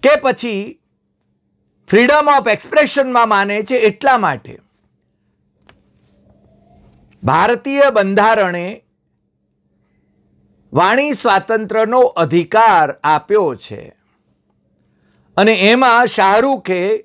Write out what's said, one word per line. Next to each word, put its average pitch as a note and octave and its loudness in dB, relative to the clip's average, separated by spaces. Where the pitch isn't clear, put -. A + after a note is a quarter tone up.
કે C#4+ 4
પછી A#3 -6
freedom C#4+ 2
of C4 0
એક્સપ્રેશનમાં B3 0
માને G3+ 0
છે B3 -4
એટલા B3+ 0
માટે? D#3+ -4
ભારતીય A#3+ 0
બંધારણે G3+ 0
વાણી A#3 0
સ્વાતંત્ર્યનો A3 0
અધિકાર E3+ 2
આપ્યો E3+ -2
છે G#2+ -16
અને G#3+ 2
એમાં A#3+ 2
શાહરૂખે G3 0